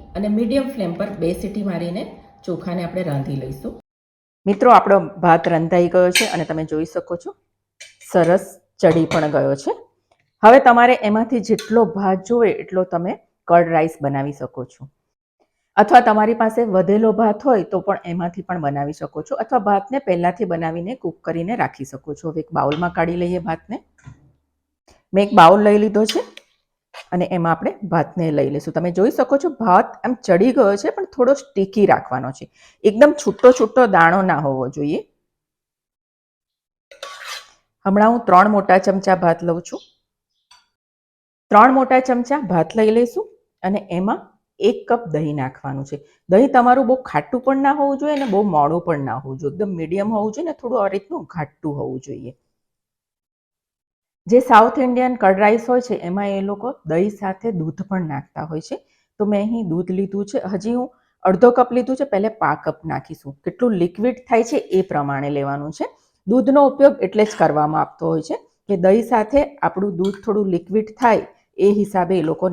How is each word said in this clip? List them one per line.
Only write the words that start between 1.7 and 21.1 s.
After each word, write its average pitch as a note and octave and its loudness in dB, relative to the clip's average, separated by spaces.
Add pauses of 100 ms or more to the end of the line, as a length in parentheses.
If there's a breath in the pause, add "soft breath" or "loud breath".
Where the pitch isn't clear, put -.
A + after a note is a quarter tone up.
ચોખાને F3+ -8
આપણે F3 -8
રાંધી C#3 -6
લઈશું. C3+ -12 (720)
મિત્રો, G3+ 4
આપણો G3+ 6 (260)
ભાત E3+ 4
રંધાઈ E3+ 2
ગયો F3+ 4
છે A3 0
અને E3 -4
તમે D#3+ -6
જોઈ D#3 -4
શકો F3 -8
છો - -14 (760)
સરસ F3+ 2 (380)
ચડી D#3+ 4
પણ D3+ -2
ગયો C#3 0
છે. G#4 -4 (680)
હવે A#3+ 10
તમારે A#3+ 6 (140)
એમાંથી A3 0
જેટલો A3 2 (120)
ભાત F#3+ -2
જોઈએ A#3 2 (120)
એટલો F#3 -2
તમે F3 -4 (300)
કર્ડ E3+ 4
રાઈસ D#3+ 0
બનાવી C#3 -4
શકો B2 -12 (100)
છો, C3+ -20 (880)
અથવા A#3+ 8
તમારી G#3+ 2
પાસે A3 0 (140)
વધેલો G3+ 4
ભાત G#3+ 0
હોય G3 2
તો F3+ -2
પણ F3+ -4
એમાંથી F3 -6
પણ E3+ -6
બનાવી C#3+ -4
શકો D#3 -10
છો, - -6
અથવા A#3+ -2
ભાતને G#3 -2
પહેલાથી F3+ -2
બનાવીને E3+ -6 (100)
કૂક E3 -8